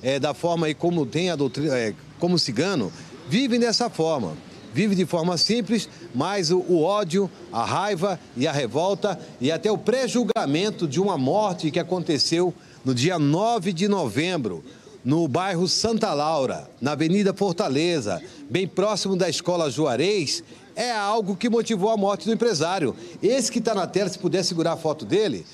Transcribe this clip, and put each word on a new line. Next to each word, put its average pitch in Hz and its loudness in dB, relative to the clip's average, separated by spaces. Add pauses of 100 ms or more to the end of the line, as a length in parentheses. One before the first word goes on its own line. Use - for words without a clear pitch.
é, 135 0
da 147 0
forma 165 0
aí 151 -2
como 170 0
tem 156 -2
a 170 0
doutrina, 139 0
é, 113 0 (280)
como 175 2
cigano, 131 0 (360)
vivem 240 2
dessa 233 2
forma. 143 0 (380)
Vive 196 2
de 180 4
forma 175 0
simples, 214 0 (260)
mas 170 0
o, 185 4
o 175 4
ódio, 196 2 (240)
a 117 0
raiva 180 0 (180)
e 127 0
a 156 0
revolta 156 0 (220)
e 127 2
até 165 0
o 185 0
pré-julgamento 202 0
de 143 -2
uma 190 2
morte 170 0
que 175 0
aconteceu 170 0 (300)
no 131 2
dia 165 2
nove 185 2
de 180 0
novembro, 147 0 (400)
no 156 2
bairro 175 0
Santa 214 0
Laura, 143 0 (120)
na 139 0
Avenida 185 2
Fortaleza, 165 0 (260)
bem 175 -2
próximo 196 0
da 175 2
Escola 165 -2
Juarez, 151 0 (320)
é 240 -4
algo 208 -2
que 233 -2
motivou 220 2
a 226 2
morte 196 0
do 226 2
empresário. 180 0 (260)
Esse 240 2
que 240 0
tá 226 0
na 180 0
tela, 190 0
se - -8
puder 175 0
segurar 165 0
a 151 -2
foto 151 -4
dele, 135 0